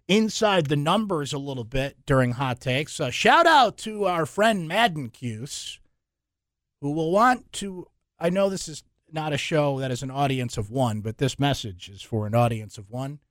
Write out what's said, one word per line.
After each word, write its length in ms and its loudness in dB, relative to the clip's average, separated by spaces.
inside 560 2
the 100 0
numbers 560 0
a 60 -6
little 260 -8
bit 320 -4
during 280 4
Hot 260 -4
Takes. 400 -4
Uh, 100 -2
shout 380 6
out 300 6
to 260 -6
our 220 0
friend 420 2
Madden 420 0
Cuse, 720 -10
who 100 -4
will 200 -2
want 420 2
to, 340 -10
I 100 0
know 200 2
this 180 -6
is 160 -16
not 200 -4
a 40 0
show 420 0
that 120 -4
is 120 -6
an 60 -8
audience 480 -2
of 140 -6
one, 300 0
but 160 -8
this 200 0
message 520 -2
is 120 -18
for 240 -4
an 80 -2
audience 440 0
of 120 -18
one, 300 -10